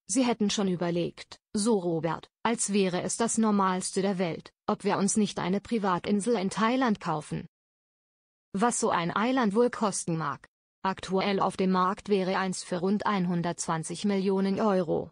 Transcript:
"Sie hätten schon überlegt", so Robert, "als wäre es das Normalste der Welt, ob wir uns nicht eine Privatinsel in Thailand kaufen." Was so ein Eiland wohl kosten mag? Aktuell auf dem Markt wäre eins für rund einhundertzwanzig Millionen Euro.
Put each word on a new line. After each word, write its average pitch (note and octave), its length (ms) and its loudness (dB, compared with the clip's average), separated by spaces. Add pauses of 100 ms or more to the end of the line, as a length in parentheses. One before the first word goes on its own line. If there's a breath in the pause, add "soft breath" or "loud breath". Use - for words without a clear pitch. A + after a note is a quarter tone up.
"Sie B3 180 2
hätten G#3+ 240 2
schon G3+ 180 0
überlegt", F3 720 -4 (160)
so G#3+ 240 2
Robert, E3 500 -2 (140)
"als A3+ 320 0
wäre F#3 300 2
es - 140 -4
das A#3 200 0
Normalste G3 640 2
der G3 160 0
Welt, F3 340 -4 (140)
ob G#3+ 180 -2
wir F#3+ 140 2
uns F#3+ 180 2
nicht G#3 220 2
eine F#3 240 0
Privatinsel G3+ 760 0
in F#3+ 120 -2
Thailand A#3 500 2
kaufen." D#3+ 460 -4 (1040)
Was A3+ 280 0
so A3 100 0
ein E3+ 260 0
Eiland A#3 380 2
wohl A#3+ 160 4
kosten F#3 480 -2
mag? D3+ 300 -6 (340)
Aktuell F#3+ 580 0
auf F3 160 0
dem F#3+ 140 0
Markt F#3 400 0
wäre F#3+ 300 2
eins F#3+ 240 -4
für F3+ 160 -6
rund G3 260 0
einhundertzwanzig E3+ 1000 -2
Millionen G3 540 2
Euro. F3+ 520 0